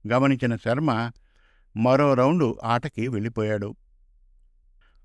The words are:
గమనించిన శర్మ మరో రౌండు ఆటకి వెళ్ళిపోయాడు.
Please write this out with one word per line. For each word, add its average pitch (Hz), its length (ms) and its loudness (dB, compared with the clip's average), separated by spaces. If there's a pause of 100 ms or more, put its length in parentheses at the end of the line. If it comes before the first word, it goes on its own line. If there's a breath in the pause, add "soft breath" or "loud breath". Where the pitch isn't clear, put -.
(120)
గమనించిన 127 440 2
శర్మ 117 560 -2 (680)
మరో 135 360 4
రౌండు 131 500 2
ఆటకి 117 440 -4
వెళ్ళిపోయాడు. 107 680 -4 (1300)